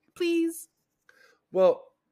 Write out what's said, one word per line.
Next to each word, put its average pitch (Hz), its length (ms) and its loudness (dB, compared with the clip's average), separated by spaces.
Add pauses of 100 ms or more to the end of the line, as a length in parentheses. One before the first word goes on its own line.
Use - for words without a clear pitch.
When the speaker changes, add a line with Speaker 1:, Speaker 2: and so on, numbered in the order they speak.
(140)
Speaker 1:
please?" 330 540 -4 (840)
Speaker 2:
Well, 180 380 2 (240)